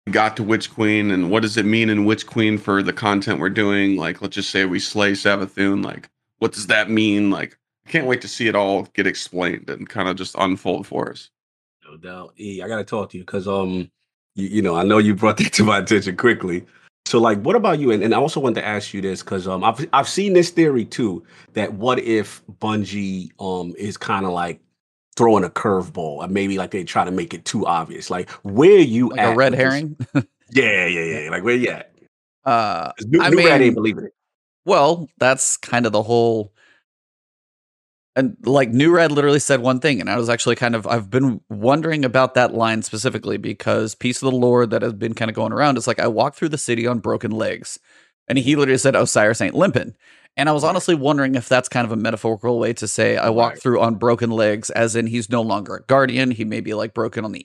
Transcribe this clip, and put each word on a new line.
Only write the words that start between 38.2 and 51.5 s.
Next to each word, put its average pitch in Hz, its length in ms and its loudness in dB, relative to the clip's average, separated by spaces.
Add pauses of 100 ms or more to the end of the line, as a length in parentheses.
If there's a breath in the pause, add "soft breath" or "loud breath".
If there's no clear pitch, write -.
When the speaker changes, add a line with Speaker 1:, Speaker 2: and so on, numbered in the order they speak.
Speaker 3:
like, 135 260 2
New 143 220 4
Red 165 200 4
literally 143 280 4
said 135 220 2
one 127 180 2
thing, 135 200 0
and 90 100 -6
I 101 80 0
was 117 120 0
actually 117 260 0
kind 117 200 0
of, 107 100 -6
I've 110 240 -2
been 127 400 0
wondering 143 560 0
about 127 300 2
that 123 180 4
line 113 300 0
specifically 107 540 -4
because 110 580 -2
piece 123 260 -4
of 135 100 0
the 127 60 0
lore 123 300 4
that 110 160 -2
has 117 100 -4
been 110 220 -6
kinda 110 180 -4
going 110 180 -4
around 131 260 2
is, 113 100 -2
like, 117 120 -2
"I 98 80 2
walked 120 300 0
through 165 120 -2
the 147 100 -4
city 117 260 -2
on 120 140 -2
broken 113 320 -4
legs." 101 480 -6 (480 soft breath)
And 123 100 0
he 135 180 4
literally 135 220 4
said, 131 180 2
"Osiris 107 460 2
ain't 98 140 -2
limping." 139 400 0 (420 soft breath)
And 143 100 0
I 156 40 2
was 147 120 0
Speaker 2:
Right. 160 60 2
Speaker 3:
honestly 180 260 0
wondering 139 400 0
if 120 140 -4
that's 127 200 2